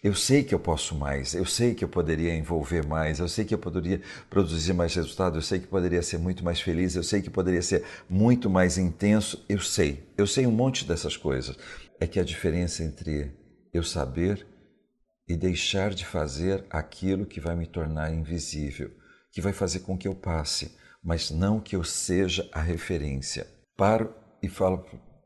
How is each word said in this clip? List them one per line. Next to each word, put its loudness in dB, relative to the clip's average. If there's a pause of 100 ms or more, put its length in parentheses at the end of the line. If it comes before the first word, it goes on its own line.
eu 2
sei 4
que -2
eu 2
posso -2
mais, -2
eu 0
sei 2
que -2
eu -4
poderia 2
envolver -2
mais, -2
eu 0
sei -2
que 0
eu -2
poderia -2 (260)
produzir 2
mais 2
resultado, 0
eu -2
sei 0
que -16
poderia 2
ser -4
muito -2
mais 0
feliz, 0
eu -2
sei 0
que -8
poderia 2
ser 2 (260)
muito 6
mais 6
intenso, 2
eu 0
sei. 0
Eu 6
sei 2
um 4
monte 2
dessas -2
coisas. -2 (440)
É 0
que -2
a 2
diferença -2
entre -4 (400)
eu 0
saber -2 (840)
e 0
deixar 0
de -8
fazer -2
aquilo -2
que -10
vai -2
me -2
tornar -4
invisível, -6 (400)
que -8
vai 0
fazer -2
com -4
que -4
eu -4
passe, -4 (240)
mas -2
não 2
que -6
eu 0
seja 0
a -6
referência. -4 (300)
Paro 4 (300)
e -4
falo 0 (420)